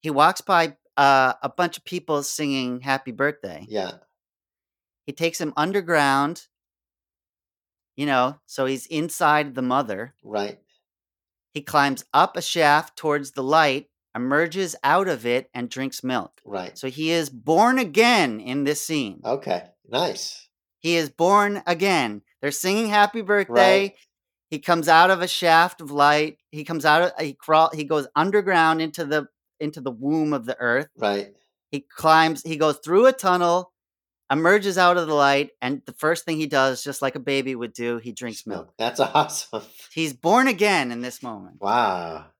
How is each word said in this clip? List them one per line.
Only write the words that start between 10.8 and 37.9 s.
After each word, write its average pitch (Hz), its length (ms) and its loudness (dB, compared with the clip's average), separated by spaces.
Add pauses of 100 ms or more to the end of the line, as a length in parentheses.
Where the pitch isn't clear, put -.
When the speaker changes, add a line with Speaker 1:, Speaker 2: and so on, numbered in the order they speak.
Speaker 1:
He 147 80 -8
climbs 143 500 0
up 165 240 4
a 170 60 -6
shaft 156 540 2
towards 147 360 -4
the 135 100 -6
light, 147 460 2 (260)
emerges 156 720 -2
out 175 240 2
of 127 160 -4
it, 120 300 -2
and 120 160 -6
drinks 131 340 -10
milk. 127 400 -6
Speaker 2:
Right. 92 320 -10
Speaker 1:
So 131 120 -10
he 156 220 -6
is 165 200 -2
born 165 480 2
again 190 600 2
in 127 240 -4
this 143 200 -2
scene. 120 400 -6
Speaker 2:
Okay, 107 400 -4 (240)
nice. - 600 -6 (300)
Speaker 1:
He 170 180 0
is 160 120 0
born 202 580 2
again. 165 540 0 (220)
They're 143 80 -2
singing 202 380 -2
happy 208 340 2
birthday. 196 600 4
Speaker 2:
Right. 196 120 -8 (560)
Speaker 1:
He 151 80 -8
comes 165 300 0
out 170 220 8
of 180 120 2
a 180 60 -4
shaft 170 520 2
of 151 100 -16
light. 147 480 2 (140)
He 151 120 -10
comes 156 200 -6
out 156 180 6
of, 180 100 0 (120)
he 143 80 -8
crawl-, 156 420 2
he 151 100 -6
goes 147 300 -2
underground 170 680 2
into 160 240 -8
the, 143 200 -2 (320)
into 151 220 -8
the 131 100 -6
womb 147 440 -2
of 123 100 -4
the 120 160 -6
earth. 123 360 0
Speaker 2:
Right. 101 320 -2 (420)
Speaker 1:
He 143 100 -6
climbs, 160 640 2
he 160 140 -6
goes 151 200 2
through 190 300 2
a 262 60 6
tunnel, 180 600 0 (580)
emerges 185 480 2
out 180 200 4
of 165 100 -4
the 156 60 0
light, 139 360 2 (100)
and 131 260 -6
the 123 60 -18
first 160 320 -2
thing 160 120 -4
he 156 100 -4
does, 135 380 0
just 143 180 -8
like 135 140 -4
a 147 40 -8
baby 135 360 -2
would 117 160 -10
do, 120 260 -6